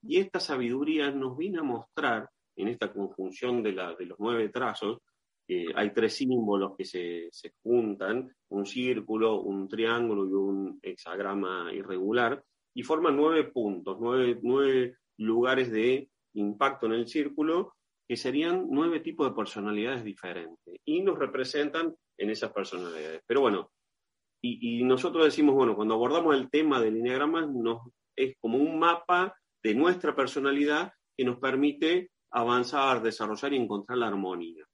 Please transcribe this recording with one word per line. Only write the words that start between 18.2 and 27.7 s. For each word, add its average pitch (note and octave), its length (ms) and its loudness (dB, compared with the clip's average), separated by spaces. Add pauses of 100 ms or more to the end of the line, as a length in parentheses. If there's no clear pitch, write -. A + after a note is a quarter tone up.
nueve D#3 300 0
tipos D#3 280 -2
de A2 80 -4
personalidades G#2+ 680 -4
diferentes, F2 840 -12
y E3 180 0
nos F3 160 0
representan C#3+ 760 -2 (220)
en G#2 140 -2
esas A2 200 -4
personalidades. E2+ 760 -6
Pero C#3 180 2
bueno, G2+ 280 2 (720)
y, A#2+ 380 -4
y - 20 4
nosotros D3+ 420 4
decimos, D3 300 6
bueno, A#2+ 220 4
cuando A2 180 2
abordamos D3 400 4
el C3 160 0
tema D3 300 4
del A2 160 2
eneagrama, D3 500 0
nos, A#2 360 -2 (340)